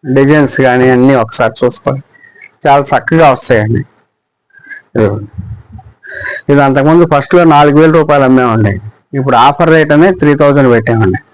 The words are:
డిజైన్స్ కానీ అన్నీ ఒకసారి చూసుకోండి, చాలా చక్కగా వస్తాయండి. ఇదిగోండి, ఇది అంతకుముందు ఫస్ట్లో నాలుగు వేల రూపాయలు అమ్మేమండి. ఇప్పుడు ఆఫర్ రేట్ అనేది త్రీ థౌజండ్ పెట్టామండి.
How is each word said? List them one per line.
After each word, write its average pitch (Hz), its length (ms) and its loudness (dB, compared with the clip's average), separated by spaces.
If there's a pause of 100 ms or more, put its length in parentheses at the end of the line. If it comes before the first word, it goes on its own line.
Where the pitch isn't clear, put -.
(160)
డిజైన్స్ 139 400 0 (120)
కానీ 127 180 0 (100)
అన్నీ 131 260 2
ఒకసారి 110 400 -4
చూసుకోండి, 123 400 -6 (640)
చాలా 139 160 2 (100)
చక్కగా 160 420 0
వస్తాయండి. 113 480 -2 (1120)
ఇదిగోండి, 101 340 -4 (1200)
ఇది 143 160 4
అంతకుముందు 156 460 0
ఫస్ట్లో 175 300 0 (120)
నాలుగు 147 260 2
వేల 160 180 2
రూపాయలు 143 300 0
అమ్మేమండి. 113 440 0 (440)
ఇప్పుడు 131 180 -2 (120)
ఆఫర్ 160 280 0
రేట్ 151 220 0
అనేది 185 240 2
త్రీ 147 100 2 (100)
థౌజండ్ 139 340 2
పెట్టామండి. 110 440 -2 (140)